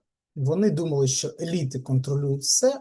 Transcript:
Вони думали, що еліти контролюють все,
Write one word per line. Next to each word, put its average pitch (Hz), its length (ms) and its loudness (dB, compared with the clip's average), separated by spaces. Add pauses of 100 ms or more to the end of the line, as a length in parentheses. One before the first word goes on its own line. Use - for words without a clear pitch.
(360)
Вони 160 340 2
думали, 147 360 0
що - 240 -2 (100)
еліти 165 400 -2
контролюють 139 640 -2
все, 269 380 2